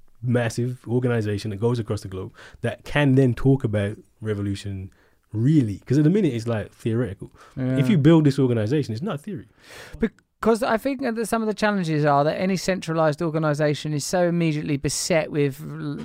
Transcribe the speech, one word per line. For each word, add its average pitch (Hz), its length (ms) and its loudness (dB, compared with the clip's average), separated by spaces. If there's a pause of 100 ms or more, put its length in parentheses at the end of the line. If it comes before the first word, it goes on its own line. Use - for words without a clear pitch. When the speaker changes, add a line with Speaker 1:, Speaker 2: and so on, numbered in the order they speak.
(220)
Speaker 1:
massive 120 500 -2 (260)
organization 113 540 -2
that 98 160 -8
goes 120 120 0
across 107 220 -4
the - 140 -12
globe 92 160 -10 (300)
that - 220 -6
can 143 320 2
then 131 180 4
talk 135 300 2
about 104 320 -2 (260)
revolution 101 680 -6 (400)
really. 117 540 2
'Cause 127 120 0
at 151 60 4
the 151 140 4
minute 170 160 2
it's, 117 140 -6
like, 110 240 -4 (120)
theoretical. 113 460 -4 (280)
Speaker 2:
Yeah. 131 240 -2
Speaker 1:
If 127 80 0
you 208 80 4
build 156 280 6
this 139 140 2
organization, 120 540 0
it's 117 100 -8
not 190 180 -6
theory. 175 260 -12 (520)
Speaker 2:
Because - 640 -2
I 233 140 2
think 262 240 -4
that 233 260 -4
some 226 140 0
of 220 60 -2
the 214 60 0
challenges 180 520 0
are 143 180 4
that 156 160 0
any 185 160 0
centralized 165 680 0
organization 151 720 0
is 143 120 -4
so 180 220 2
immediately 160 500 0
beset 151 540 -2
with, 143 220 0 (520)